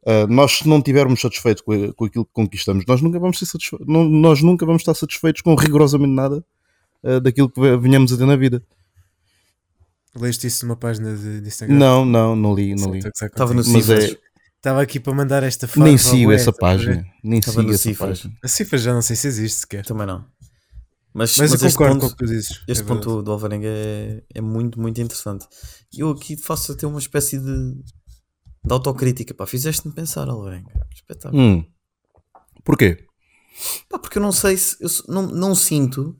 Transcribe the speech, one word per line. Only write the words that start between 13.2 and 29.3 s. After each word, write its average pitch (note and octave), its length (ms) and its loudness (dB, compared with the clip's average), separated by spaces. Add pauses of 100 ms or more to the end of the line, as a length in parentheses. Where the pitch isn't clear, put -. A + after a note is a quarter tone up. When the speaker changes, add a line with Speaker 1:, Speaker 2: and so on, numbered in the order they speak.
Speaker 3:
Tava A#2+ 240 -2
Speaker 2:
contigo. A#2+ 180 0
Speaker 3:
no A#2 60 6
Speaker 1:
Mas G#2+ 120 2
é G#2+ 100 6
Speaker 3:
Cifras. G#2 180 -2 (380)
Speaker 2:
Estava C3+ 240 -2
aqui C#3 200 -4
para C3+ 120 -6
mandar C3+ 300 0
esta B2+ 240 -4 (100)
Speaker 1:
Nem D3+ 220 8
Speaker 2:
fase - 100 2
ao B2+ 60 4
Speaker 1:
sigo A#2+ 120 6
Speaker 2:
Boé, G#2+ 100 8
Speaker 1:
essa A#2 140 2
Speaker 2:
estás F2+ 220 2
a F#2+ 40 4
ver? A2+ 100 0
Speaker 1:
página, F2+ 200 -2 (160)
nem A2 180 0
Speaker 3:
Tava G#2+ 120 -2
Speaker 1:
sigo A2 160 0
Speaker 3:
no G#2 60 2
Speaker 1:
essa F#2+ 80 0
Speaker 3:
Cifras. G2 380 -4
Speaker 1:
página. G#2 220 -16
Speaker 2:
A B2+ 60 -10
Cifras D3+ 340 -2
já B2 120 0
não A#2+ 80 0
sei A2+ 140 -4
se - 100 -4
existe A2 340 -4
sequer. G2+ 240 -12
Speaker 3:
Também G#2+ 220 -8
não. F#2 180 -10 (880)
Mas, A2+ 240 -2
Speaker 2:
Mas D3 140 4
Speaker 3:
mas C3 120 2
Speaker 2:
eu C3+ 60 2
Speaker 3:
este C3 100 2
Speaker 2:
concordo C#3 160 4
Speaker 3:
ponto, C3+ 60 0
Speaker 2:
com C3 60 0
o B2 40 -2
que - 140 -10
tu - 20 -4
dizes, A2+ 400 -8
Speaker 3:
este A2 160 -6
Speaker 2:
é G2+ 40 -12
Speaker 3:
ponto G#2+ 220 -6
Speaker 2:
verdade. G#2+ 160 -6
Speaker 3:
do G#2+ 80 -6
Alvarenga G#2 360 -6
é, G#2+ 540 -8 (120)
é A2 60 -10
muito, A2+ 400 -6
muito A2+ 200 -6
interessante. G#2 460 -10 (460)
E C3 80 -14
eu D#3 100 -4
aqui D3+ 260 -10
faço D#3 360 -8
até D3+ 140 -10
uma D3 120 -8
espécie C#3+ 400 -4
de, C3 360 -6
de - 1000 -12
autocrítica. B2+ 600 -2